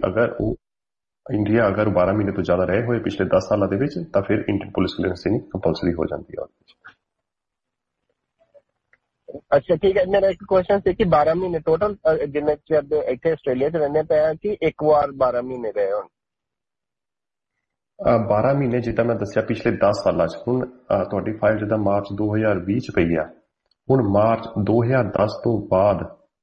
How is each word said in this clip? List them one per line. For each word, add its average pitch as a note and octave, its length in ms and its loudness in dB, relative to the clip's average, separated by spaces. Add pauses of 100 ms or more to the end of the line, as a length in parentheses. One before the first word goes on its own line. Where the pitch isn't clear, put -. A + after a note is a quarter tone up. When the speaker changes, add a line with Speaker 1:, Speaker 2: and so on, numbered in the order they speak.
Speaker 1:
ਅਗਰ A2 340 0
ਉਹ A2+ 140 -2 (800)
ਇੰਡੀਆ G#2+ 340 2
ਅਗਰ G#2 220 0
ਬਾਰਾਂ F2+ 240 2
ਮਹੀਨੇ G2+ 180 0
ਤੋਂ F#2+ 120 -4
ਜ਼ਿਆਦਾ F2+ 200 2
ਰਹੇ F#2 220 0
ਹੋਏ A#2 140 -2
ਪਿਛਲੇ - 280 -2
ਦਸ - 220 2
ਸਾਲਾਂ G2+ 180 2
ਦੇ G2 100 0
ਵਿੱਚ, C#3+ 160 -2 (200)
ਤਾਂ G2+ 80 2
ਫਿਰ G#2+ 280 -2
ਇੰਡੀਅਨ G2 220 -4
ਪੁਲਿਸ F#2 220 -2
ਕਲੀਅਰੈਂਸ F2+ 340 -4
ਨਹੀਂ, A#2+ 140 0
ਕੰਪਲਸਰੀ F2+ 520 -2
ਹੋ D#2+ 120 -2
ਜਾਂਦੀ D#2 320 -10
ਹੈ - 60 -8
ਉਹਦੇ - 160 -16
ਵਿੱਚ। - 160 -20 (2750)
Speaker 2:
ਅੱਛਾ, D#3+ 200 2
ਠੀਕ F#3+ 220 2
ਹੈ। F#3 80 2
ਮੇਰਾ G3 220 2
ਇੱਕ F#3 200 -2
ਕੁਐਸਚਨ G3 320 2
ਸੀ F#3+ 140 0
ਕਿ A3 100 -2
ਬਾਰਾਂ D#3+ 320 4
ਮਹੀਨੇ F3 240 -4
ਟੋਟਲ, E3 360 0
ਅਹ, D#3+ 320 0
ਜਿੰਨੇ D3 280 -2
ਚਿਰ D3+ 260 -2
ਦੇ D3 180 -2
ਇੱਥੇ C3 320 -2
ਆਸਟ੍ਰੇਲੀਆ C#3 380 -2
'ਚ E3+ 60 -4
ਰਹਿੰਦੇ D3+ 280 0
ਪਏ D#3 160 2
ਆ, D#3 140 2
ਕਿ G3+ 280 -6
ਇੱਕ D3+ 220 -2
ਵਾਰ D3 280 4
ਬਾਰਾਂ B2 320 0
ਮਹੀਨੇ B2 280 -6
ਰਹੇ G2+ 200 0
ਹੋਣ? G2+ 160 -4 (2000)
Speaker 1:
ਅਹ, A2 220 2
ਬਾਰਾਂ A2+ 260 2
ਮਹੀਨੇ B2 240 0
ਜਿੱਦਾਂ A2+ 260 -2
ਮੈਂ A#2 100 0
ਦੱਸਿਆ G2+ 280 -2
ਪਿਛਲੇ A#2 280 -2
ਦਸ G2+ 320 0
ਸਾਲਾਂ F2 240 2
'ਚ। E2 80 -8 (120)
ਹੁਣ, B2 180 -2
ਅਹ, - 400 -4
ਤੁਹਾਡੀ G#2 280 -4
ਫਾਈਲ G#2+ 240 2
ਜਿੱਦਾਂ G#2+ 200 -2
ਮਾਰਚ G2+ 280 0 (100)
ਦੋ G#2 200 -2
ਹਜ਼ਾਰ G#2+ 240 0
ਵੀਹ G2 200 -2
'ਚ - 160 -8
ਪਈ E2+ 200 2
ਆ, D#2 180 -4 (560)
ਹੁਣ C3 140 4
ਮਾਰਚ G#2+ 400 2 (200)
ਦੋ A2+ 200 2
ਹਜ਼ਾਰ B2 200 2
ਦਸ G#2 400 -2
ਤੋਂ G#2 240 -2
ਬਾਅਦ F#2+ 300 4 (460)